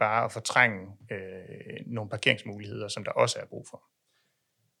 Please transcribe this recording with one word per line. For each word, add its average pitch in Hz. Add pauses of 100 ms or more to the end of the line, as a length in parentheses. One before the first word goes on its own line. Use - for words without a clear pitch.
bare 113
at 117
fortrænge, 113 (260)
øh, 101 (680)
nogle 110
parkeringsmuligheder, 107
som 104
der -
også 120
er -
brug -
for. - (1000)